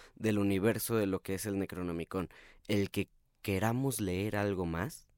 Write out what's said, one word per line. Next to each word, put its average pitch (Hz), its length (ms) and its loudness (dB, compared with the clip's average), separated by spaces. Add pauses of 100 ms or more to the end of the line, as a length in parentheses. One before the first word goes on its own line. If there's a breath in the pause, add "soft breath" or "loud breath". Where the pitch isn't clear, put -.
(140 loud breath)
del 107 240 2
universo 101 560 2
de 110 140 4
lo 95 140 -2
que 98 120 -4
es 92 100 -4
el 101 140 -2
Necronomicon. 87 680 -4 (400 loud breath)
El 101 220 2
que 98 180 -2 (340)
queramos 117 580 0
leer 98 340 0
algo 101 320 0
más, 85 400 -4 (120)